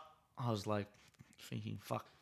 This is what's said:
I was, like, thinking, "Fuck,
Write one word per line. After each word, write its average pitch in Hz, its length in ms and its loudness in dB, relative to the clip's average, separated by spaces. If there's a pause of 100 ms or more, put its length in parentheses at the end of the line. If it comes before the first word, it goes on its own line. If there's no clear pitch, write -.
(380)
I 120 120 2
was, 104 160 2
like, 104 220 2 (500)
thinking, 107 440 -4
"Fuck, 117 240 -2 (160)